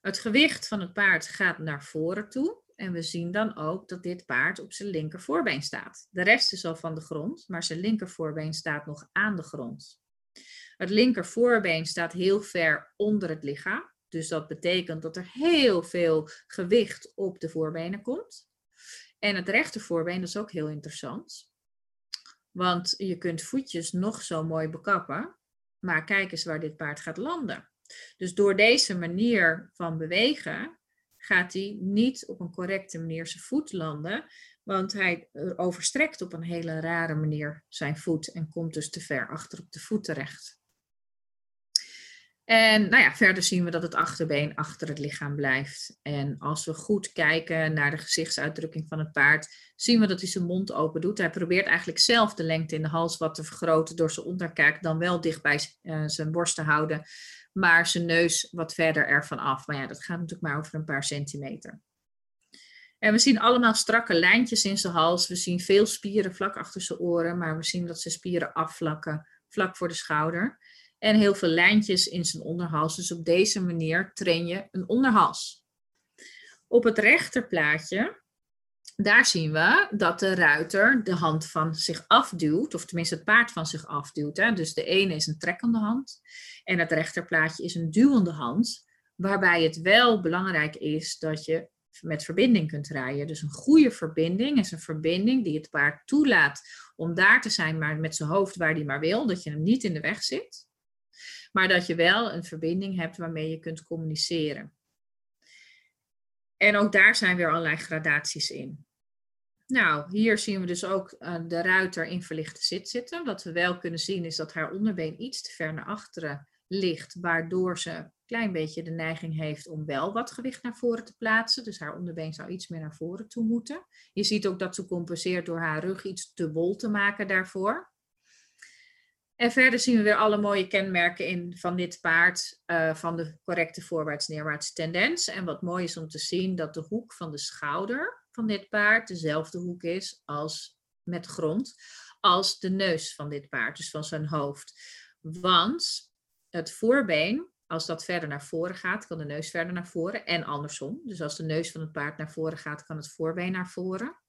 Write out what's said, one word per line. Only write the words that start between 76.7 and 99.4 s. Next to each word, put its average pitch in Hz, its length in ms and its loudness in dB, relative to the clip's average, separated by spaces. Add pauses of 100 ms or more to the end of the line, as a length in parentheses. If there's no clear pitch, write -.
het 220 140 4
rechterplaatje, 208 1200 2 (720)
daar 208 300 6
zien 160 260 2
we 175 400 6
dat 180 280 2
de 190 160 2
ruiter 180 680 4
de 185 100 0
hand 156 340 0
van 160 280 -2
zich - 320 -4
afduwt, 202 640 4
of 160 120 -8
tenminste 170 300 -2
het 160 80 -14
paard 226 280 4
van 160 140 -4
zich - 200 -8
afduwt, 147 520 -6
hè. 220 160 2
Dus 160 200 -2
de - 100 -4
ene 190 320 2
is - 120 -2
een 156 100 -4
trekkende 226 400 0
hand 226 440 -2 (420)
en 185 160 0
het 165 120 0
rechterplaatje 160 720 0
is 170 120 -6
een 165 160 -4
duwende 220 400 6
hand, 151 520 -2 (320)
waarbij 185 480 4
het 160 180 0
wel 214 400 6
belangrijk 170 540 0
is 156 420 -4
dat 156 280 -4
je 165 240 -2 (320)
met 160 220 -4
verbinding 175 460 4
kunt 147 180 -6
rijden. 143 400 -4
Dus 156 140 -8
een 151 80 -6
goede 285 420 8
verbinding 190 680 0
is 185 120 -12
een 160 80 -12
verbinding 185 640 0
die 156 140 -2
het 151 120 -10
paard 147 380 -2
toelaat 214 540 4 (340)
om 165 180 -4
daar 208 280 6
te 214 80 -6
zijn, 160 280 -2
maar 151 200 -2
met 160 180 -4
zijn 151 140 -4
hoofd 190 260 0
waar 160 180 2
die 151 120 -2
maar 139 140 -4
wil, 208 280 2
dat 180 160 -2